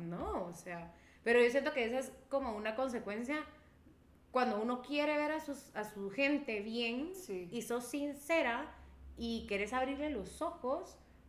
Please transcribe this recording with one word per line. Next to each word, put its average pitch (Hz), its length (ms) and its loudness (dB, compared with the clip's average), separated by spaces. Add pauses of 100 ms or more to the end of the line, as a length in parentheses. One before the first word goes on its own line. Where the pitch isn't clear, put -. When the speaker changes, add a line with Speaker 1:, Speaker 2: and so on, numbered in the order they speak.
(180)
Speaker 1:
No, 302 300 -2
o 170 60 -8
sea, 170 400 -10 (300)
pero 240 180 8
yo 240 80 8
siento 277 240 2
que 247 120 2
esa 240 140 2
es 262 120 -4 (180)
como 269 260 0
una 214 200 -2
consecuencia 240 640 -2 (960)
cuando 233 300 4
uno 247 200 0
quiere 294 360 2
ver 302 140 2
a 311 80 0
sus, 285 360 -8
a 208 100 -2
su 196 240 -6
gente 277 520 2
bien 233 540 -2
Speaker 2:
Sí. 185 360 -6
Speaker 1:
y 233 100 -2
sos 240 260 -2
sincera 285 800 0 (520)
y 233 300 -2
querés 202 240 0
abrirle 269 380 0
los 202 320 -4
ojos, 330 560 -2 (320)